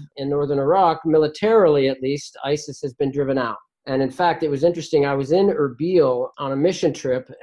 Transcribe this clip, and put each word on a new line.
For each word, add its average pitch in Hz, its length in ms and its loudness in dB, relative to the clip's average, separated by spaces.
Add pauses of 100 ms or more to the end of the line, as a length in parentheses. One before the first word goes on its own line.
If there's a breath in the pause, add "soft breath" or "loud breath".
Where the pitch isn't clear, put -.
(180)
in 139 120 -6
northern 143 300 -2
Iraq, 160 440 2
militarily 156 840 4
at 131 120 -4
least, 139 440 -6
isis 147 360 -6
has 135 120 -8
been 139 180 -2
driven 135 280 -2
out. 113 180 -4 (300)
And 135 160 0
in 131 80 -2
fact, 170 320 0
it 156 60 -2
was 143 140 -2
interesting. 160 440 2
I 139 80 0
was 139 160 -4
in 196 160 4
Erbil 139 920 0
on 135 140 -6
a 135 40 -4
mission 160 380 0
trip, 127 380 -4 (120)